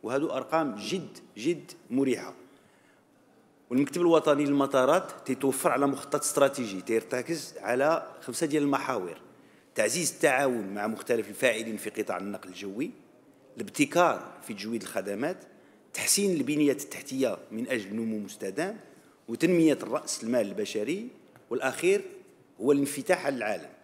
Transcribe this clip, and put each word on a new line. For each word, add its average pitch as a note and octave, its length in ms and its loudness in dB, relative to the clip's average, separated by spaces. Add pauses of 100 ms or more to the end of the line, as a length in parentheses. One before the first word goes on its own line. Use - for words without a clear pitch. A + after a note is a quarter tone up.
وهذو C#3 260 0
أرقام C#3 460 -2
جد، B2 420 -8 (200)
جد C#3+ 340 -4 (180)
مريحة. B2+ 440 0 (1400)
والمكتب C#3+ 320 0
الوطني D#3 440 6
للمطارات C#3 640 4 (140)
تيتوفر C3 460 0
على C#3 160 2
مخطط C#3 320 -2
استراتيجي B2+ 640 0
تيرتكز B2 760 -2
على B2+ 500 0 (140)
خمسة C#3 260 -2
ديال D3 160 2
المحاور: B2 580 -2 (540)
تعزيز B2+ 360 0
التعاون B2+ 640 2
مع G#2 140 -4
مختلف A2 420 -2
الفاعلين A2+ 480 0
في G#2+ 120 -6
قطاع G2 280 -4
النقل F#2+ 320 -8
الجوي، G2+ 420 -8 (680)
الابتكار C3+ 760 2 (160)
في A#2 60 -6
تجويد G#2+ 280 -6
الخدمات، G#2 560 -4 (560)
تحسين G3 440 2
البنية D3 340 2
التحتية B2+ 680 -2 (140)
من A2 180 -6
أجل G#2 260 -4
نمو A2 240 -4
مستدام، A2+ 600 -6 (480)
وتنمية D#3+ 560 4
رأس C3 400 -4
المال A2 240 2
البشري، G#2+ 600 -4 (420)
والأخير C#3+ 520 0 (600)
هو B2+ 100 4
الانفتاح C#3+ 540 2
على C#3 100 0
العالم. G#2 340 -4 (140)